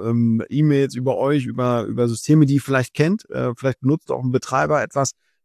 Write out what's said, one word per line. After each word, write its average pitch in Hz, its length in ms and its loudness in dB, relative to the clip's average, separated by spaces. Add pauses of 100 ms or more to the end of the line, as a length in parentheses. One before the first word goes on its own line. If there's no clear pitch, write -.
ähm, 117 460 0
E-Mails 139 460 0
über 127 220 -2
euch, 139 280 0
über, 120 380 -2
über 120 240 -2
Systeme, 147 380 4
die 139 100 2
ihr 135 60 2
vielleicht 131 320 -2
kennt. 175 360 0
Äh, 127 260 -4
vielleicht 131 260 -4
benutzt 135 300 -2
auch 127 120 -4
ein 127 80 -2
Betreiber 143 500 0
etwas, 139 300 -2 (320)